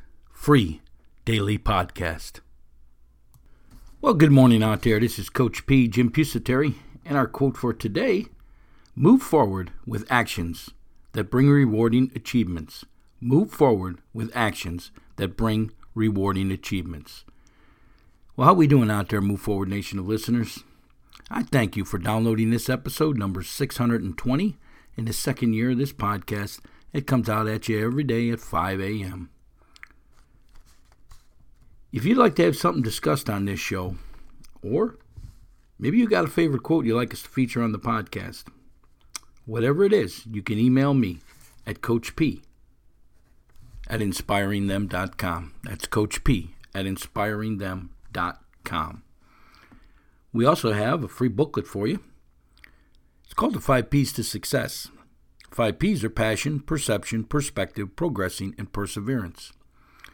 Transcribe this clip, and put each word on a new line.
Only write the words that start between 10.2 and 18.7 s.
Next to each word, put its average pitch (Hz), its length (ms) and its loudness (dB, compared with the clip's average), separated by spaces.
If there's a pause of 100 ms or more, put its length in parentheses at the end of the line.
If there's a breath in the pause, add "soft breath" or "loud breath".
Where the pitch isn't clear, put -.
that 104 160 -2
bring 131 160 6
rewarding 123 680 4
achievements. 87 720 -2 (340)
Move 139 300 2
forward 95 500 2 (140)
with 113 200 -8
actions 92 560 -4 (260 soft breath)
that 95 200 -4
bring 110 340 0 (240)
rewarding 98 560 0
achievements." 90 760 -8 (1080 soft breath)
Well, 127 140 2
how 190 60 8
we 165 120 6
doing 127 240 6